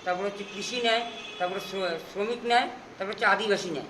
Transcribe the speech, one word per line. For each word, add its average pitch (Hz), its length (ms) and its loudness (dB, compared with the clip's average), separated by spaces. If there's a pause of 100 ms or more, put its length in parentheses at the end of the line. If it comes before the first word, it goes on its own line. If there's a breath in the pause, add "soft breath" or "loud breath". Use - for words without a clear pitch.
তারপরে 185 220 0
হচ্ছে 202 180 -4 (100)
কৃষি 214 280 -4
ন্যায়, 233 300 2 (280)
তারপরে 180 200 0
শ্র-, 185 400 -2 (140)
শ্রমিক 233 320 -2
ন্যায়, 240 160 6
তারপরে - 460 -6
হচ্ছে 220 180 -2
আদিবাসী 202 440 4
ন্যায়। 135 200 -4